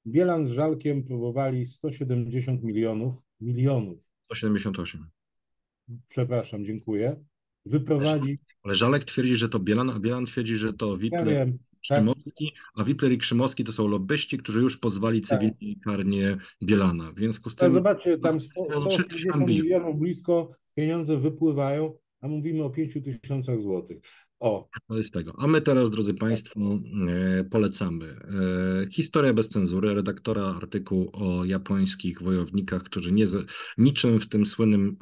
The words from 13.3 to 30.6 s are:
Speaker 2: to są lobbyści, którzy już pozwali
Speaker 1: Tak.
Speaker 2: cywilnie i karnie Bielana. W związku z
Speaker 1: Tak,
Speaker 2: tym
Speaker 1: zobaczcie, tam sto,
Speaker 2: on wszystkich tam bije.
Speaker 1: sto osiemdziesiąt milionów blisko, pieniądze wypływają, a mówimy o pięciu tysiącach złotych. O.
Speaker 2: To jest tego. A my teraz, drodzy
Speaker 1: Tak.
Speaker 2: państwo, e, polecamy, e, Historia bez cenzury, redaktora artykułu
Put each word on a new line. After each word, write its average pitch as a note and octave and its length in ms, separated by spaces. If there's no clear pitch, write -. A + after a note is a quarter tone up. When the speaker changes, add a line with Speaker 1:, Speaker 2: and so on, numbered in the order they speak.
Speaker 2:
to A2 80
są G#2+ 160
lobbyści, G#2 500
którzy A2 220
już B2 180
pozwali A2+ 420
Speaker 1:
Tak. - 80
Speaker 2:
cywilnie G#2+ 320
i G#2 200
karnie G2 560
Bielana. F2 500
W E2+ 40
związku A2 340
z A#2+ 60
Speaker 1:
Tak, F3+ 120
Speaker 2:
tym - 60
Speaker 1:
zobaczcie, F3+ 440
tam D#3+ 220
sto, F3 260
Speaker 2:
on D3 220
wszystkich F3+ 440
tam C#3+ 120
bije. A#2 160
Speaker 1:
sto D#3 40
osiemdziesiąt - 0
milionów E3+ 340
blisko, E3+ 520
pieniądze D#3 460
wypływają, D3+ 760
a C3+ 80
mówimy D3+ 360
o C3+ 60
pięciu D3+ 320
tysiącach B2+ 580
złotych. F#2 380
O. G#2+ 280
Speaker 2:
To A2+ 80
jest G#2+ 180
tego. E2 240
A C3+ 80
my D#3 140
teraz, B2+ 300
drodzy G#2 240
Speaker 1:
Tak. - 60
Speaker 2:
państwo, A2 400
e, F#2 360
polecamy, F#2+ 600
e, - 60
Historia C#3 440
bez A2 140
cenzury, F#2+ 460
redaktora G2+ 480
artykułu F#2+ 720